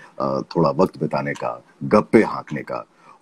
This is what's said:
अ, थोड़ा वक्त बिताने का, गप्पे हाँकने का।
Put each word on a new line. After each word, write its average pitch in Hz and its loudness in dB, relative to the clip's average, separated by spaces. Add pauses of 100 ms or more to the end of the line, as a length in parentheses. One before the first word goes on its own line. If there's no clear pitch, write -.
(200)
अ, 67 -2 (140)
थोड़ा 80 4
वक्त 78 0
बिताने 71 -4
का, 60 -8 (200)
गप्पे 104 4
हाँकने 67 -6
का। 58 -10 (340)